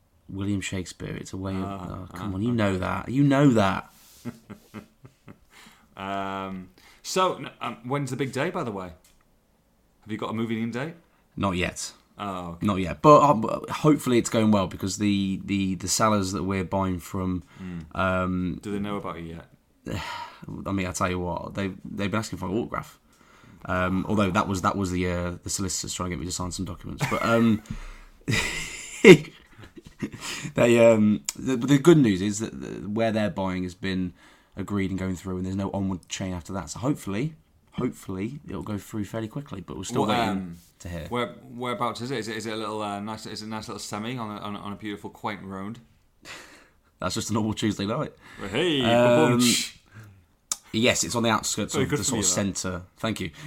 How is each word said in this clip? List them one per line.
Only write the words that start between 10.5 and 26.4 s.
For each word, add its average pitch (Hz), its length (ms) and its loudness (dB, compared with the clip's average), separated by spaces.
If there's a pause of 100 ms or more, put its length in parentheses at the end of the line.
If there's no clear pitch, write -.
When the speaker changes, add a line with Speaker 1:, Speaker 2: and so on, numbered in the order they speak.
Speaker 2:
in 113 100 -2
date? 143 220 -6 (420)
Speaker 1:
Not 98 200 0
yet. - 360 -4 (260)
Speaker 2:
Oh, 92 340 -8
okay. 85 140 -6
Speaker 1:
Not 101 100 2
yet. 85 260 -2
But, 151 200 10
um, 139 220 6 (260)
hopefully 139 480 4
it's - 120 2
going 110 220 4
well, 98 160 4
because 95 300 -6
the, 101 480 2
the, 98 300 0
the 90 120 -6
sellers 104 440 2
that 92 120 -2
we're 95 200 0
buying 95 360 0
from, 92 440 -4 (180)
Speaker 2:
Mm. 87 380 -12
Speaker 1:
um, 92 640 0
Speaker 2:
Do 104 100 -8
they 101 80 -4
know 101 180 -4
about 87 240 -8
you 82 160 -12 (500)
yet? - 140 -6 (240)
Speaker 1:
<sighs> - 400 -12
I 98 60 -6
mean, 95 160 -2
I 92 40 -6
tell 92 180 -2
you 92 100 -2
what, 87 340 -6
they, 98 140 -4 (180)
they've 101 240 -6
been 104 100 -2
asking 95 200 -8
for 90 80 -6
an 92 60 -4
autograph. - 440 -6 (680)
Um, 92 440 0
although 101 220 2
that 104 160 2
was, 92 160 -2
that 104 120 0
was 95 160 -2
the, 90 180 0
uh, 87 220 -2 (120)
the - 60 -10
solicitors - 440 -6
trying 90 160 -6
to 87 60 -4
get - 40 -6
me 80 60 -6
to 90 60 -6
sign 90 200 -6